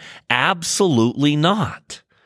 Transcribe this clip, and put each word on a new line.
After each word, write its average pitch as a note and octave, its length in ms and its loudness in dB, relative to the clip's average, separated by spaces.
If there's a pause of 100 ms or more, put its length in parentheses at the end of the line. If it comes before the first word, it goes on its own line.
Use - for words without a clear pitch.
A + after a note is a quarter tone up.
(300)
Absolutely D3 1040 0
not. E3 680 -2 (220)